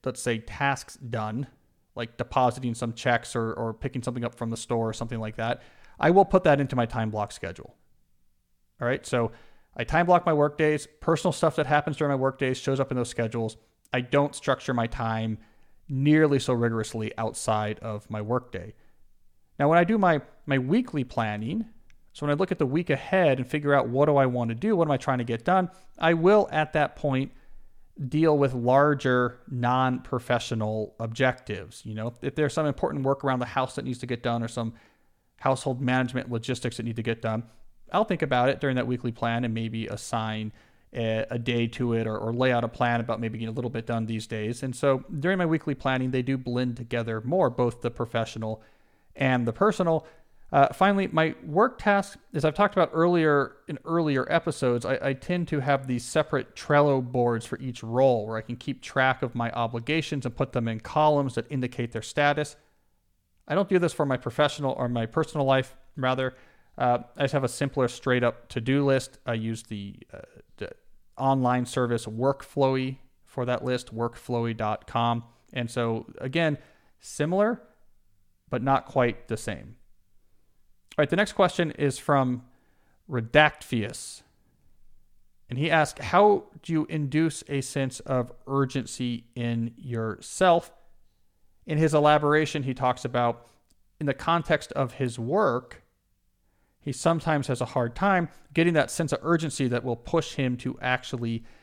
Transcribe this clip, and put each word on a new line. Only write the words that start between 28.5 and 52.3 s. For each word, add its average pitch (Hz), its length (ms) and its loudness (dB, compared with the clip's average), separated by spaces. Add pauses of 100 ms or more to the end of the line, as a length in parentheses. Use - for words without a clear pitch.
larger 127 840 2 (100)
non-professional 120 1500 -2
objectives. 113 840 -4
You 110 120 -10
know, 110 260 -6
if 139 140 -6
there's 147 180 0
some 156 140 0
important 143 360 -2
work 135 200 0
around 131 160 0
the 120 80 -4
house 131 300 -2
that 127 80 -6
needs 127 120 -6
to - 80 -12
get 120 160 -6
done 120 220 -2
or 113 40 -4
some 113 280 -6 (600)
household 135 440 -2
management 127 480 0
logistics 120 480 -4
that 110 60 -6
need 113 140 -6
to 117 40 -4
get 113 180 -4
done, 113 260 -4 (460)
I'll 214 140 2
think 185 160 -4
about 127 280 2
it 135 100 0
during 135 160 0
that 123 100 0
weekly 123 260 -4
plan 117 320 -2
and 113 80 -2
maybe 113 360 -6
assign 110 680 -6 (400)
a, 110 380 -2
a 120 80 -4
day 117 300 0
to 120 240 -2
it 113 120 0
or, 110 100 -4
or 107 160 -4
lay 127 200 2
out 120 120 2
a 117 40 0
plan 120 320 0
about 113 220 -4
maybe 113 180 -4
getting 113 120 -6
a 110 40 -8
little 120 160 -6
bit 117 160 -6
done 113 180 -2
these 110 220 -6
days. 110 340 -6
And 127 140 -6
so 135 280 2 (160)
during 185 200 2
my 170 80 2
weekly 156 260 0
planning, 131 380 -2
they 127 100 0
do 135 160 -2
blend 123 400 -2
together 113 480 -4
more, 156 240 2
both 120 320 0
the 123 80 -2
professional 110 720 -4 (540)
and 127 320 2
the 117 60 0
personal. 180 520 2 (460)
Uh, 143 200 6
finally, 196 360 2
my 160 260 0 (100)
work 208 360 0
tasks, 202 360 0 (200)